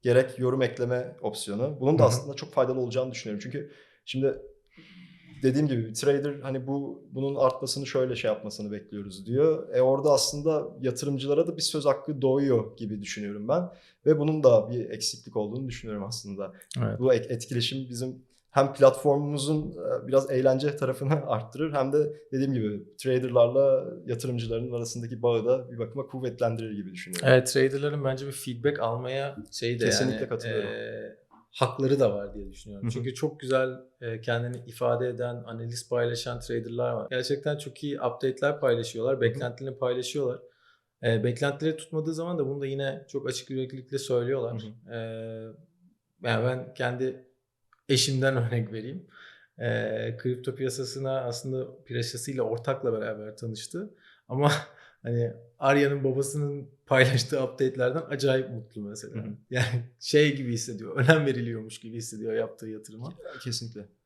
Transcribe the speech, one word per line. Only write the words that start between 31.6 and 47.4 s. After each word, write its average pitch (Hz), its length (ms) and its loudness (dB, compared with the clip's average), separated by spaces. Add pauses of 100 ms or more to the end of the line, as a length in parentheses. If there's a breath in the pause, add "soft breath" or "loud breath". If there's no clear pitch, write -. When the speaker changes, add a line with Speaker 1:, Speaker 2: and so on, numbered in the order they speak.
Speaker 2:
da 110 160 6
var 101 180 -8
diye 101 180 -10
düşünüyorum. 104 340 -12
Speaker 1:
Hı 120 40 0
hı. 110 40 -4
Speaker 2:
Çünkü 127 200 -4
çok 151 260 -4
güzel, 131 300 0 (320)
e, 113 200 -8
kendini 120 360 -2 (100)
ifade 120 400 0
eden, 123 280 -4
analiz 117 540 -10
paylaşan 120 500 -2
traderlar 117 540 -4
var. 113 160 -6
Gerçekten 143 480 -2
çok 143 260 -12
iyi 143 180 -4
update'ler 135 580 -2
paylaşıyorlar, 117 540 0
Speaker 1:
Hı 131 40 0
hı. 110 40 0
Speaker 2:
beklentilerini 123 560 -2
paylaşıyorlar. 123 640 -2 (640 soft breath)
E, 113 200 2
beklentileri 143 540 0
tutmadığı 160 360 -4
zaman 170 240 -4
da 139 100 0
bunu 139 140 -4
da 139 40 -4
yine 135 420 -4
çok 139 220 -4
açık - 200 -6
yüreklilikle 131 480 -6
söylüyorlar. 120 640 -2
Speaker 1:
Hı 110 300 -16
hı. 117 40 -10
Speaker 2:
E, 113 40 -4 (1300)
yani 113 160 2
ben 127 280 -2
kendi 127 520 -2 (640)